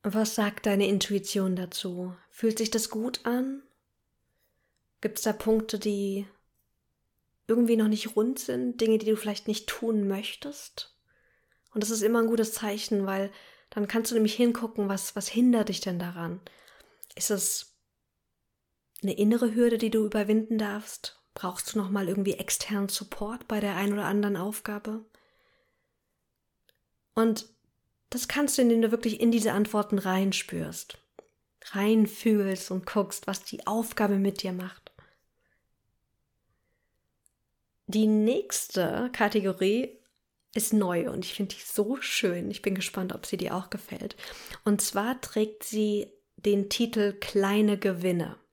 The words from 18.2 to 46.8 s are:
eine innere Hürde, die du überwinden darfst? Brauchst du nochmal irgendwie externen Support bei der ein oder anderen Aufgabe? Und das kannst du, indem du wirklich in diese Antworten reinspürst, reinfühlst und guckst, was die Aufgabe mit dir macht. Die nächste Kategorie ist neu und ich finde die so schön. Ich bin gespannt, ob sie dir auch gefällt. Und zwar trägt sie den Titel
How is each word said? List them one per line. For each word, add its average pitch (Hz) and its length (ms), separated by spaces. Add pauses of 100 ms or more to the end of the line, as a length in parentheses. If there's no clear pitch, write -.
eine 196 160
innere 220 380
Hürde, 233 240
die 226 100
du 220 160
überwinden 220 540
darfst? 208 600 (140)
Brauchst - 400
du 214 60
nochmal 196 280
irgendwie 196 260
externen - 560
Support - 580
bei 214 120
der 202 160
ein 202 160
oder 202 140
anderen 202 320
Aufgabe? 214 680 (2000)
Und 226 320 (640)
das 247 160
kannst 285 300
du, 269 40
indem 233 220
du 214 80
wirklich 233 280
in 233 120
diese 220 220
Antworten 208 440
reinspürst, 185 1000 (720)
reinfühlst 208 1000
und 185 160
guckst, - 400
was 196 180
die - 220
Aufgabe 208 540
mit 196 240
dir 185 100
macht. 185 380 (3000)
Die 214 180
nächste 214 1040
Kategorie 208 840 (560)
ist - 180
neu 185 380
und - 160
ich - 80
finde 196 220
die - 60
so 226 380
schön. 180 520
Ich - 100
bin 190 140
gespannt, 185 380
ob - 120
sie 190 120
dir 180 180
auch 185 160
gefällt. - 440 (500)
Und 208 160
zwar 233 380
trägt - 440
sie 208 480 (260)
den 202 320
Titel 214 440